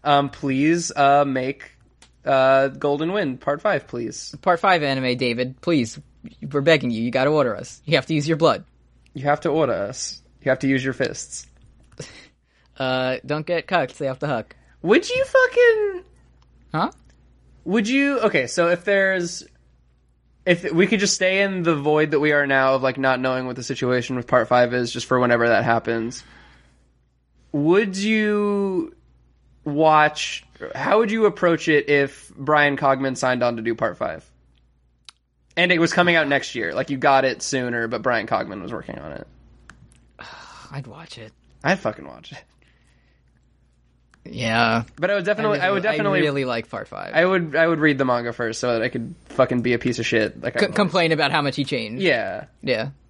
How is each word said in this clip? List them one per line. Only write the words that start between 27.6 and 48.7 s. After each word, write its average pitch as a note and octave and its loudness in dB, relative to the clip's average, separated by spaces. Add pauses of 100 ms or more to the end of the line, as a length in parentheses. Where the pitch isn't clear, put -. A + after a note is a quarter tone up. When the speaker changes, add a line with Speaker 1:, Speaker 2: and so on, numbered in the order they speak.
Speaker 1:
you G3+ 0 (680)
watch, D3+ 2 (300)
how G3 2
would A3+ 2
you A3 0
approach F3 0
it D3 4
if C#3+ 0
Brian C#3+ 2
Cogman C3+ 0
signed B2+ 0
on A#2+ 0
to A2 -8
do A2+ -2
Part A2 -4
Five? D#2+ -8 (1300)
And F3+ 2
it F3 2
was E3+ 2
coming F3 4
out D#3 2
next C#3+ -2
year. G2+ -4
Like, C3 -4
you C#3 -4
got C3+ 4
it C3 -2
sooner, A#2+ -4
but A2+ -6
Brian A#2 -2
Cogman G2+ -4
was E2+ -12
working - -12
on D2+ -14
it. - -14 (960)
Speaker 2:
<sighs> - -20
I'd C#3 -12
watch D3+ -20
it. A2 -20 (320)
Speaker 1:
I'd F#3+ 0
fucking G#2+ -6
watch B1+ -20
it. - -20 (1800)
Speaker 2:
Yeah. A#2 0 (140)
Speaker 1:
But F3+ -2
I - 0
would G3 -2
definitely, G#3 0
Speaker 2:
I F#3 0
really, - 2
Speaker 1:
I - 2
would F#3+ -2
definitely G3+ 0
Speaker 2:
I F3+ 2
really C#3 0
like A#2 -4
Part G#2 -10
Five. - -12
Speaker 1:
I E3 4
would, F3+ 0
I E3 4
would E3 2
read D3+ 4
the C3+ 0
manga A#2+ 0
first A2+ -4
so B2 0